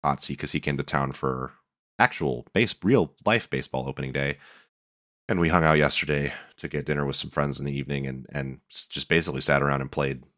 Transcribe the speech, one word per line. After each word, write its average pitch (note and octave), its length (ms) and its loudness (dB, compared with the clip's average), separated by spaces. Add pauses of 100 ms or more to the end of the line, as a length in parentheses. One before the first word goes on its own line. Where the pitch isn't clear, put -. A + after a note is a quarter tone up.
Otzi C#2+ 340 -2
'cause - 140 -6
he D#2 80 0
came C#2+ 160 -2
to C#2 60 -2
town C#2 300 0
for C2 400 -4 (460)
actual C2 540 0
base-, G#2+ 300 2
real F#2+ 320 4 (100)
life A2 240 2
baseball C2 400 -4
opening C2+ 240 -6
day. C#2 240 -2 (960)
And F#2 100 2
we E2 80 4
hung E2 160 4
out D#2 140 6
yesterday C#2+ 560 0 (240)
to D2 100 -10
get C#2+ 160 -4
dinner C#2+ 220 -2
with C#2 100 -4
some D2+ 140 -6
friends C#2+ 280 0
in C#2 60 -6
the C#2+ 100 -4
evening C#2 320 -4
and, C2 220 -8
and C2+ 320 -8 (100)
s-, - 160 -6
just - 220 -8
basically D#2+ 320 2
sat C#2 220 4
around C#2+ 180 2
and C2+ 100 -6
played C2+ 340 -2 (140)